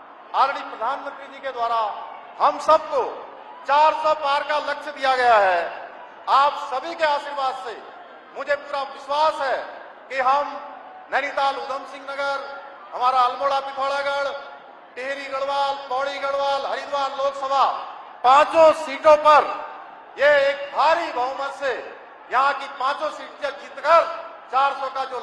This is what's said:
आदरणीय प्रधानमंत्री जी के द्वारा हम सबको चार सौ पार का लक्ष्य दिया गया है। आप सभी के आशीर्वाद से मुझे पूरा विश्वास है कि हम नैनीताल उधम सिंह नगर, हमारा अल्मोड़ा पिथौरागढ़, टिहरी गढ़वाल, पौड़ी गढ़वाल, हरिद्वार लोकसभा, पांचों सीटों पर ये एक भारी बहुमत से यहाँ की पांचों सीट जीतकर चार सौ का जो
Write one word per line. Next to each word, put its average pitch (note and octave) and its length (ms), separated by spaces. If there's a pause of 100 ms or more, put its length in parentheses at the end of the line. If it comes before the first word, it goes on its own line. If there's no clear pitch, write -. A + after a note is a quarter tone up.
(340)
आदरणीय C4 300
प्रधानमंत्री C#4 640
जी C#4 120
के C4+ 120
द्वारा A#3 280 (580)
हम D4 220
सबको D4+ 420 (640)
चार D4+ 280
सौ D#4 220
पार D4 260
का D4 180
लक्ष्य C#4+ 320
दिया C4+ 240
गया A#3+ 200
है। F#3+ 240 (680)
आप C#4 340
सभी D4 300
के E4 120
आशीर्वाद C#4 480 (100)
से G#3+ 120 (600)
मुझे C#4 200
पूरा C#4 260
विश्वास D4+ 580
है C4 160 (520)
कि C4 140
हम C#4 300 (600)
नैनीताल C#4 440
उधम C4+ 300
सिंह C#4 180
नगर, C#4 320 (580)
हमारा B3+ 260
अल्मोड़ा C4 400
पिथौरागढ़, C#4 680 (680)
टिहरी C#4 320
गढ़वाल, C#4 460 (140)
पौड़ी C#4 300
गढ़वाल, C#4 480
हरिद्वार C4+ 500
लोकसभा, C#4 480 (600)
पांचों D4+ 520
सीटों D4+ 460
पर D4 280 (680)
ये C4+ 100 (140)
एक C#4 340
भारी D#4+ 360
बहुमत C4+ 420
से C#4 180 (600)
यहाँ C4+ 220
की C#4 120 (120)
पांचों C#4+ 320
सीट - 320
जीतकर - 640 (460)
चार C4+ 220
सौ C4+ 160
का C4 160
जो B3+ 160